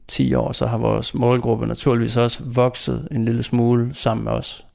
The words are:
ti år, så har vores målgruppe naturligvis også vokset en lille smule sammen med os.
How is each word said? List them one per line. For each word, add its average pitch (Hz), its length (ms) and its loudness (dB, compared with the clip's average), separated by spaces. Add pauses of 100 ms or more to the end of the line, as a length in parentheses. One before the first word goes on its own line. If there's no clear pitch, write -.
ti - 260 0
år, - 180 0
så - 140 -2
har 113 120 0
vores 110 360 -2
målgruppe 120 540 2
naturligvis 117 500 0
også 117 260 0
vokset 127 680 0
en 117 140 0
lille 120 180 0
smule 120 500 2
sammen 110 300 -2
med 110 80 -2
os. - 440 -6